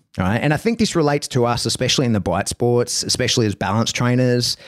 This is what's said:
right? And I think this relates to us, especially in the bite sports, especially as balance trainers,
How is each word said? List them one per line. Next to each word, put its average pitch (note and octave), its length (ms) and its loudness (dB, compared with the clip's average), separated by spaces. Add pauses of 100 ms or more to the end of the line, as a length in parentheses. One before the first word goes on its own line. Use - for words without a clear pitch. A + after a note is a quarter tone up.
(180)
right? F#2+ 200 0
And D3 160 0
I D3+ 40 0
think A3+ 220 0
this G#3+ 160 0
relates D3 340 2
to B2 160 2
us, A#2+ 200 0
especially B2+ 400 0
in A#2+ 80 2
the G#2 80 0
bite F2+ 260 -2
sports, A#2+ 560 0
especially - 440 0
as G2+ 80 -2
balance A2 360 0
trainers, B2 640 0 (120)